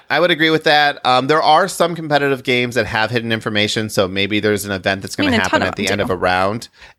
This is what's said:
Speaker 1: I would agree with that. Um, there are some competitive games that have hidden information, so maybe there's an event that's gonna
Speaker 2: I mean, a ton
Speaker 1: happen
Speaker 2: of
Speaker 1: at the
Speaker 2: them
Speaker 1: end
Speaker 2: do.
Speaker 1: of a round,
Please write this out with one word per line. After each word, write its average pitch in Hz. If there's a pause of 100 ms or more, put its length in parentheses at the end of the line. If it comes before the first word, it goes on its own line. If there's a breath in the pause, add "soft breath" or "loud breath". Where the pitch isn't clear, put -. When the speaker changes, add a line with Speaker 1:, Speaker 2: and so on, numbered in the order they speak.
Speaker 1:
I 143
would 175
agree 160
with 156
that. 147
Um, 127
there 151
are 170
some 170
competitive 143
games 123
that 110
have 110
hidden 117
information, 107
so 98
maybe 98
there's 101
an 101
event 95
that's 98
gonna 294
Speaker 2:
I -
mean, 226
a 135
ton 92
Speaker 1:
happen -
Speaker 2:
of 95
Speaker 1:
at -
the -
Speaker 2:
them 92
Speaker 1:
end 101
Speaker 2:
do. 95
Speaker 1:
of 85
a 90
round, 92 (320 loud breath)